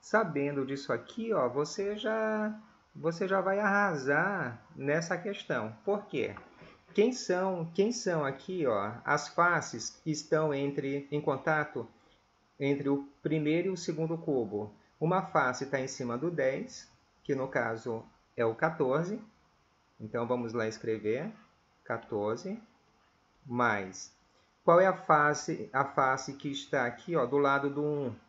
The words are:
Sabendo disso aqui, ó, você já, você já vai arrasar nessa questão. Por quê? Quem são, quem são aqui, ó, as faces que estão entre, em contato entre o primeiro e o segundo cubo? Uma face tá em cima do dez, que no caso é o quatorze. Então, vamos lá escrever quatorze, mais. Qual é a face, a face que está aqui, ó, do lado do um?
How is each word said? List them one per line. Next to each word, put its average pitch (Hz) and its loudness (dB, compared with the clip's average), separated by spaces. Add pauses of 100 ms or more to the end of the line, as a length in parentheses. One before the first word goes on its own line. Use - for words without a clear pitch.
Sabendo 143 0
disso 135 -6
aqui, 220 -4
ó, 147 2
você 151 -2
já, 214 -2 (400)
você 165 -2
já 190 2
vai 190 0
arrasar 175 2 (140)
nessa 160 -2
questão. 147 -4 (120)
Por 202 -2
quê? 104 -4 (560)
Quem 247 4
são, 180 -2
quem 202 4
são 170 0
aqui, 160 -4
ó, 107 0 (120)
as 151 0
faces 170 0 (120)
que 160 -6
estão 156 2
entre, 139 -2
em 147 -2
contato 147 -2 (720)
entre 143 2
o 139 0 (140)
primeiro 156 2
e - 0
o 180 -4
segundo 160 -2
cubo? 107 -2 (260)
Uma 180 2
face 139 2
tá 139 0
em 131 -2
cima 123 -4
do 156 -2
dez, 151 -2 (320)
que 143 0
no 131 -4
caso 113 -2 (320)
é 120 2
o 113 2
quatorze. 165 0 (800)
Então, 117 -4
vamos 120 -2
lá 113 0
escrever 110 -2 (540)
quatorze, 117 -4 (840)
mais. 113 0 (540)
Qual 170 10
é 190 6
a 180 2
face, 147 2
a 139 2
face 135 0
que 143 -8
está 139 -2
aqui, 165 -6
ó, 147 4
do 123 0
lado 139 4
do 143 -4
um? 143 -2 (140)